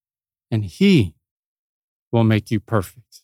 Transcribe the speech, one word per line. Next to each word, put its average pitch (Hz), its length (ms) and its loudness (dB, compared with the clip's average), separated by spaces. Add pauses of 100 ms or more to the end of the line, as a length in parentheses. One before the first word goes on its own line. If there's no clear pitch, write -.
(500)
and 110 160 -2
he 143 480 2 (1000)
will 117 120 0
make 110 260 0
you 110 100 -4
perfect. - 640 -8